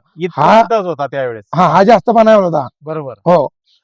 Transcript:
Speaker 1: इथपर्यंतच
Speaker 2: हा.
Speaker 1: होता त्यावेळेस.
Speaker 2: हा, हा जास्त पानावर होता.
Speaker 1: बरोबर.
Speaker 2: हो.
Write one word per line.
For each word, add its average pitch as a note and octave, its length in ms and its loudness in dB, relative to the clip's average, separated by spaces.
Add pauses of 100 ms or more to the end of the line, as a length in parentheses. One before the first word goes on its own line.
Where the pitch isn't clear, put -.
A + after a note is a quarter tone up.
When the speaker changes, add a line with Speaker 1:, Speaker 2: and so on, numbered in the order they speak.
(180)
Speaker 1:
इथपर्यंतच F3+ 540 0
Speaker 2:
हा. A3+ 60 0
Speaker 1:
होता D#3 300 -6
त्यावेळेस. B2 360 -8 (120)
Speaker 2:
हा, F3 120 2
हा E3+ 160 2
जास्त G#3+ 260 2
पानावर A3 340 4
होता. D#3+ 240 -4 (140)
Speaker 1:
बरोबर. D3 360 -12
Speaker 2:
हो. E3 300 0 (360)